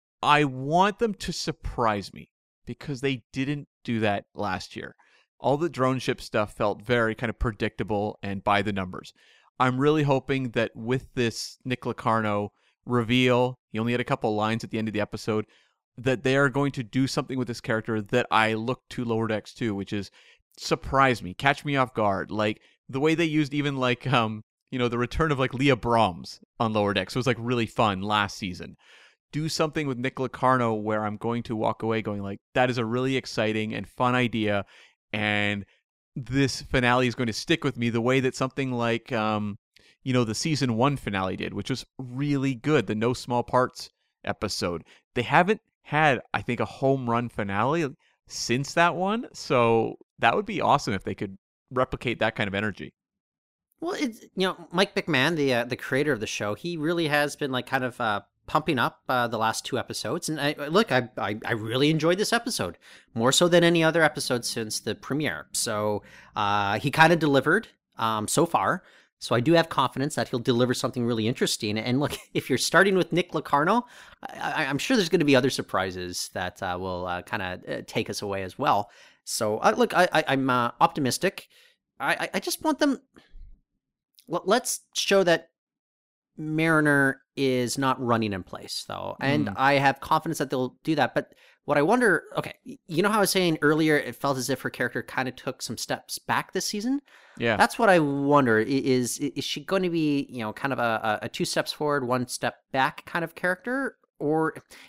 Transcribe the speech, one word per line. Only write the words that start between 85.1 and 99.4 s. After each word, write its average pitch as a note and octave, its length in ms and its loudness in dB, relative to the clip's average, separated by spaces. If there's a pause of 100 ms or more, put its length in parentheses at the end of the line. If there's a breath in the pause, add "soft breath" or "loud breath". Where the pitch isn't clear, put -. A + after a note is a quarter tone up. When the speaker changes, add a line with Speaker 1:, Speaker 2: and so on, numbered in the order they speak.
Speaker 2:
that E3 240 4 (920)
Mariner D#3 840 4 (140)
is B2+ 420 0
not C3 240 0
running A2+ 300 2
in F#2 100 -4
place, - 440 -12
though. G1+ 340 -10
And C#3+ 280 2
Speaker 1:
Mm. G2+ 80 -8
Speaker 2:
I C3+ 180 4
have C#3 260 2
confidence D#3+ 380 0
that C#3 120 -4
they'll B2+ 340 -2
do D#3 100 0
that. C3+ 200 0
But - 200 -4 (300 soft breath)
what D3 140 0
I C#3+ 40 4
wonder, G#3 420 4 (120)
okay, - 180 -6 (100)
y-, - 220 -16
you E3+ 160 0
know G3+ 80 2
how A3 80 2
I - 20 4
was F#3 100 2
saying F3 320 2
earlier, D#3 340 4
it A#2+ 200 -4
felt C#3+ 200 0
as B2+ 140 -4
if B2+ 100 -2
her B2 100 -6
character B2 320 -4
kinda B2+ 300 -6
took - 300 -10
some - 160 -8
steps - 400 -8
back - 340 -2
this F#3 140 -4
season? A#3+ 340 -4 (380 loud breath)
Speaker 1:
Yeah. A#2 180 2
Speaker 2:
That's A3+ 220 2
what A#3 100 4
I F#3 100 8
wonder. C#3 600 4
I, A2 60 4
is, B2+ 580 0
i-, C#3 120 -2
is C3+ 100 -6